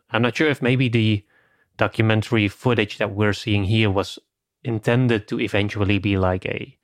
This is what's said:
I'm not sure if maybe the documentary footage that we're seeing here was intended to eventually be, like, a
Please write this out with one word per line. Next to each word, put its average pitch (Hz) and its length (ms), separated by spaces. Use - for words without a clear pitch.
I'm 110 100
not 120 160
sure 156 120
if 139 120
maybe 127 280
the 110 360
documentary 110 680
footage 110 500
that 104 140
we're 104 200
seeing 101 320
here 110 240
was 95 300
intended 117 640
to 120 120
eventually 101 580
be, 98 200
like, 92 260
a - 400